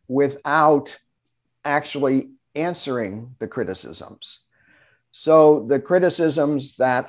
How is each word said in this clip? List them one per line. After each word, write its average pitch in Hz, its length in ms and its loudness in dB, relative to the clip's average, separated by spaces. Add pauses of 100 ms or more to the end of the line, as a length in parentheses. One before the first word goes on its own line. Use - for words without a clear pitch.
without 143 880 2 (680)
actually 143 680 -2 (240)
answering 127 840 -6
the 110 100 -8
criticisms. - 920 -12 (720)
So 151 560 4
the 135 120 0
criticisms 151 960 0
that 127 320 0